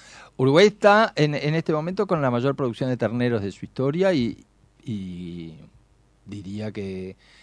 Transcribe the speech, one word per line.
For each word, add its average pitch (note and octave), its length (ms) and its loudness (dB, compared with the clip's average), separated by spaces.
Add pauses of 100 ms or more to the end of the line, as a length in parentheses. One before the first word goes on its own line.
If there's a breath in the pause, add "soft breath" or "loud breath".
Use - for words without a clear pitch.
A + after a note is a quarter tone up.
(380 loud breath)
Uruguay C#3+ 300 6
está G#3 480 4
en, D3+ 180 2
en D3 220 -2
este E3 180 -2
momento F3 320 -4
con E3+ 160 -2
la C3+ 80 2
mayor B2 260 0
producción C3 340 -4
de B2 80 -2
terneros A#2+ 440 -2
de G2 100 -6
su - 140 -14
historia D#3 480 0
y, A#2+ 320 -2 (380)
y F2 720 -10 (680)
diría G2+ 480 -10
que F#2+ 420 -8 (280 loud breath)